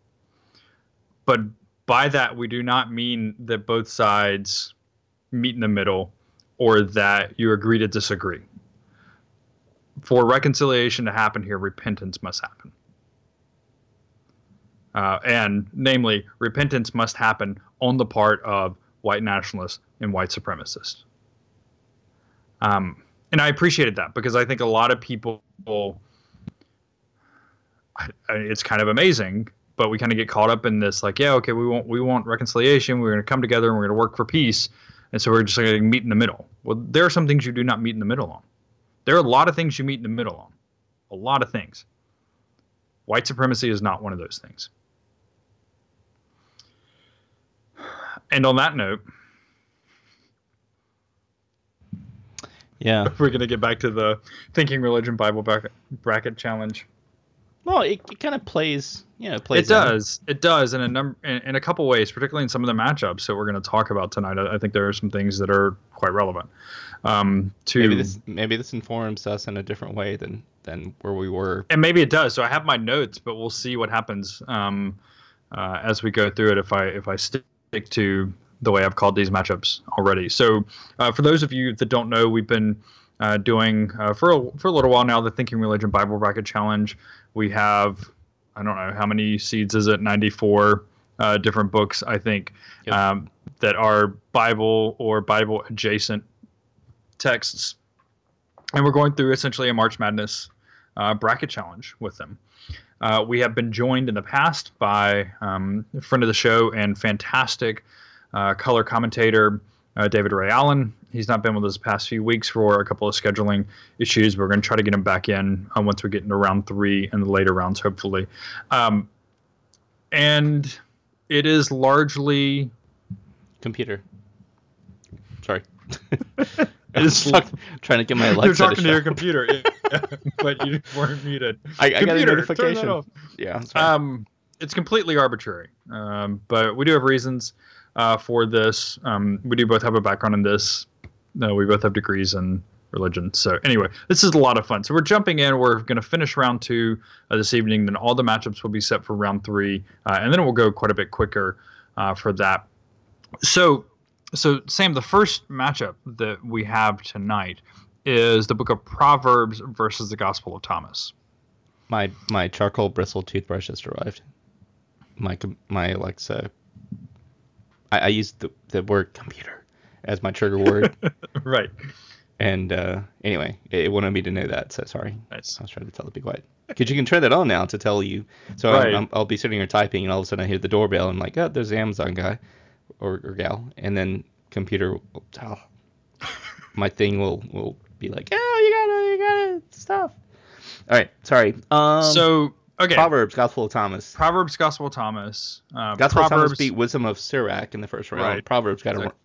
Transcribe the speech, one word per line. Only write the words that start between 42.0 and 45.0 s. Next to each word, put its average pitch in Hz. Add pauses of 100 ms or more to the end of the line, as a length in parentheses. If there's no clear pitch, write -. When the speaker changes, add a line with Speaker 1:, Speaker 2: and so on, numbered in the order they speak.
Speaker 1:
White 113
supremacy 123
is 104
not 98
one 101
of 90
those -
things. - (3500)